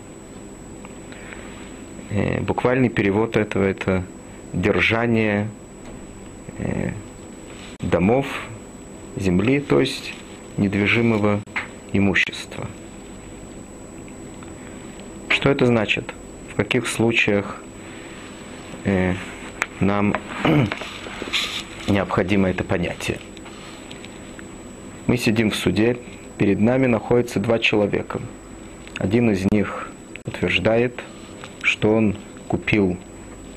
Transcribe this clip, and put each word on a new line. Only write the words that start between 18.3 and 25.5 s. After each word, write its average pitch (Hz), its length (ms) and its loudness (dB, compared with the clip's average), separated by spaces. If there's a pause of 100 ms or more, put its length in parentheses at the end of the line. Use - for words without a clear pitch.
э, 92 300 4 (640)
нам 101 340 4 (300)
<clears throat> 151 240 6 (1200)
необходимо 98 640 4
это 90 140 0
понятие? - 560 -2 (1900)
Мы 123 100 4
сидим 113 340 4